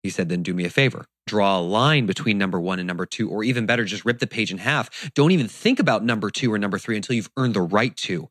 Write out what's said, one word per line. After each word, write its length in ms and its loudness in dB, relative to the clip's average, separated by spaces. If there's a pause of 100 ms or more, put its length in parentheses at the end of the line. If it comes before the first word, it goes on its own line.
He 80 -4
said, 180 -2
"Then 140 -2
do 100 -4
me 140 -2
a 40 -4
favor. 360 0 (200)
Draw 320 4
a 20 2
line 440 4
between 320 0
number 240 0
one 180 -2
and 80 -4
number 200 -4
two, 240 -4
or 120 -4
even 220 0
better, 200 0
just 200 -8
rip 140 0
the 80 -4
page 260 -4
in 60 -6
half. 560 -4
Don't 160 4
even 180 4
think 320 0
about 240 2
number 260 0
two 220 0
or 60 0
number 200 -2
three 160 -4
until 220 -2
you've 220 -4
earned 160 0
the 80 2
right 340 0
to 340 -6